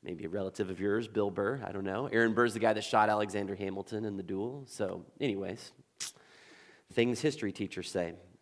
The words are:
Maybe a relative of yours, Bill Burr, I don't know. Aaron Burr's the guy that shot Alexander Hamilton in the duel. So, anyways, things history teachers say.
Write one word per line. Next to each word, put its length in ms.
Maybe 240
a 40
relative 400
of 100
yours, 280
Bill 220
Burr, 360
I 60
don't 120
know. 280
Aaron 220
Burr's 200
the 60
guy 140
that 100
shot 260
Alexander 440
Hamilton 520
in 120
the 60
duel. 440
So, 380
anyways, 500
things 280
history 300
teachers 400
say. 220